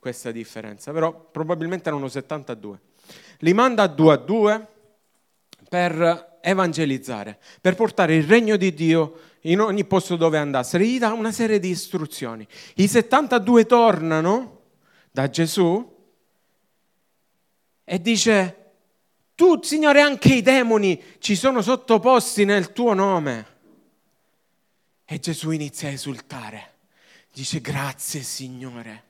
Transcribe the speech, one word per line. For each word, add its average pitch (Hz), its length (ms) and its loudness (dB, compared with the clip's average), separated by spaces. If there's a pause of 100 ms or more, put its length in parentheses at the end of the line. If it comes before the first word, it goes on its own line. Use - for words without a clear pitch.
questa 123 320 -12
differenza, 110 580 -16
però 160 400 -6
probabilmente 165 580 -6
erano 143 200 -6
settantadue. 123 720 -12 (580)
Li 165 140 0
manda 226 320 2
a - 20 2
due 156 280 6
a - 20 2
due 214 500 0 (1000)
per 170 720 -2
evangelizzare, 139 1000 -4 (220)
per 185 160 2
portare 196 400 2
il 156 80 2
regno 214 320 4
di 185 180 0
Dio 160 460 0 (220)
in 170 180 0
ogni 208 240 0
posto 180 320 0
dove 160 220 2
andassero. 143 440 -2
Gli 240 160 0
dà 226 140 0
una 226 180 -4
serie 214 300 0
di 180 80 -4
istruzioni. 143 760 -8 (320)
I 196 120 2
settantadue 240 760 2
tornano 202 960 2 (500)
da 135 180 -2
Gesù 170 680 -2 (1900)
e 180 160 -6
dice: 202 560 0 (800)
"Tu, 339 280 4
Signore, 294 400 4
anche 277 320 4
i 240 80 0
demoni 220 600 2 (160)
ci - 160 -2
sono 247 280 0
sottoposti 233 840 2
nel 196 280 0
tuo 240 200 0
nome." 165 540 -2 (1700)
E 151 60 -10
Gesù 156 320 -8
inizia 151 380 -8
a 139 40 -8
esultare. 120 840 -14 (580)
Dice: 135 280 -10
"Grazie, 139 600 -10
Signore. 123 880 -16